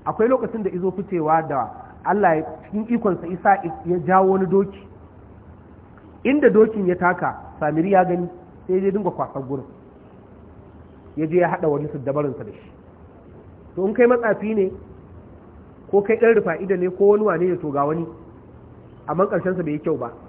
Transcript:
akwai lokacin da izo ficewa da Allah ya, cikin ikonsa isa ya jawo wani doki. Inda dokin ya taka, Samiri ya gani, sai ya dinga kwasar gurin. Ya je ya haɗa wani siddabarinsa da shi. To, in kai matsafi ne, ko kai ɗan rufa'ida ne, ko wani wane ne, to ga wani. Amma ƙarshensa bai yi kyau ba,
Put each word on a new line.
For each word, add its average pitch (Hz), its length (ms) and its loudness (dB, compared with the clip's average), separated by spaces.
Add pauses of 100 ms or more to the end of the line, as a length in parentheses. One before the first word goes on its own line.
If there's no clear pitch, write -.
akwai 214 220 2
lokacin 247 360 -2
da 185 80 -4
izo 180 200 -2
ficewa 160 560 0
da 127 220 -4 (360)
Allah 175 320 4
ya, 156 60 -2 (200)
cikin 220 320 -6
ikonsa 190 320 -2
isa 190 320 2 (260)
ya 175 140 -2
jawo 190 320 4
wani 190 160 2
doki. 196 340 0 (1400)
Inda 269 260 4
dokin 208 380 4
ya 180 80 2
taka, 180 400 0 (240)
Samiri 160 320 0
ya 185 140 6
gani, 175 220 -2 (400)
sai 185 160 0
ya 196 80 0
dinga 190 200 -2
kwasar 139 320 -8
gurin. 127 220 -8 (1500)
Ya 156 120 -4
je 165 100 0
ya 175 120 4
haɗa 180 180 -2
wani 147 260 0
siddabarinsa 135 500 -4
da 101 80 -14
shi. - 200 -20 (1040)
To, 185 100 -2
in 214 80 -2
kai 240 140 6
matsafi 220 480 0
ne, 190 160 0 (1200)
ko 196 100 4
kai 220 160 0
ɗan 226 180 4
rufa'ida 185 420 0
ne, 180 120 -2
ko 185 240 0
wani 208 100 2
wane 180 240 0
ne, 180 100 0
to 151 140 -6
ga 143 140 0
wani. 160 220 -4 (1000)
Amma 160 200 0
ƙarshensa 180 360 -2
bai 151 100 -4
yi 151 60 -6
kyau 151 180 -2
ba, 120 140 -8 (180)